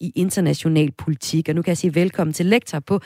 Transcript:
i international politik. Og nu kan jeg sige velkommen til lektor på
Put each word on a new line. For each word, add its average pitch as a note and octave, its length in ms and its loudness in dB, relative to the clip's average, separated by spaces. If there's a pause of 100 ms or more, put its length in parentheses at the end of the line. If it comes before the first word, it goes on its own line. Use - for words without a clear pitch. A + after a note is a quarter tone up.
i F3 140 -8
international D#3+ 800 2
politik. - 560 -2
Og D3+ 60 0
nu E3+ 80 0
kan - 60 -2
jeg E3+ 100 0
sige F3 160 0
velkommen F3 400 0
til F3 120 0
lektor G3 340 0
på G3 260 -2